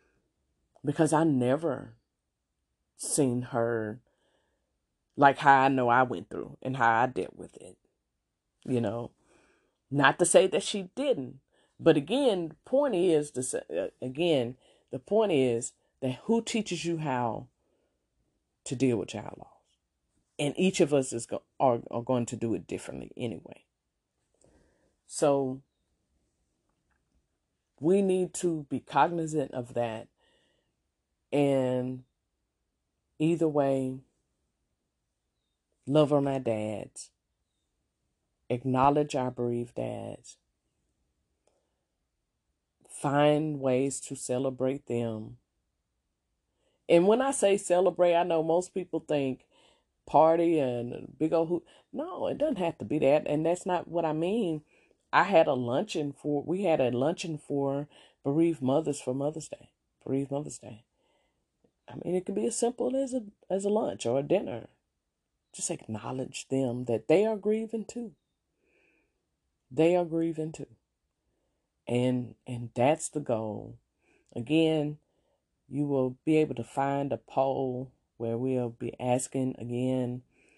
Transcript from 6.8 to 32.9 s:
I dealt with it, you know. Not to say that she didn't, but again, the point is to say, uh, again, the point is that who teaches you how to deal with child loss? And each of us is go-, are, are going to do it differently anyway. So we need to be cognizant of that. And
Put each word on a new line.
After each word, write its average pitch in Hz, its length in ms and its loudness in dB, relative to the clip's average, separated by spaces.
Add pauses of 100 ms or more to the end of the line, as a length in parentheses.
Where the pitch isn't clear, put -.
I 127 40 4
dealt 123 300 -6
with - 200 -16
it, - 200 -20 (880)
you 123 160 0
know. 117 300 -4 (800)
Not 139 300 4
to 175 40 4
say 185 220 8
that 185 160 0
she 190 320 -6
didn't, 147 460 -4 (380)
but 143 180 4
again, 185 520 0
the - 160 -16
point 269 300 0
is 165 380 2
to 123 100 -4
say, - 180 -6 (160)
uh, 92 120 -2 (120)
again, 131 560 -2 (340)
the 131 80 -8
point 208 340 0
is 127 400 0 (280)
that 127 240 -4
who 226 160 0
teaches 208 440 -4
you 170 140 -4
how 123 500 -4 (1160)
to 131 120 -6
deal 123 200 2
with 92 140 -6
child - 260 -12
loss? - 120 -20 (920)
And 147 180 -2
each 190 240 2
of 151 140 4
us 135 180 0
is 117 140 -8
go-, - 160 -8 (180)
are, 123 200 4 (100)
are 117 120 -6
going 120 240 0
to 113 100 -8
do 113 180 -2
it 85 120 -6
differently 65 500 -10
anyway. - 480 -10 (1400)
So 139 560 0 (2250)
we 185 220 4
need 185 320 0
to 160 340 -4
be 131 120 -6
cognizant 156 720 -2
of 120 220 -10
that. 117 340 -6 (1200)
And 127 720 0 (1120)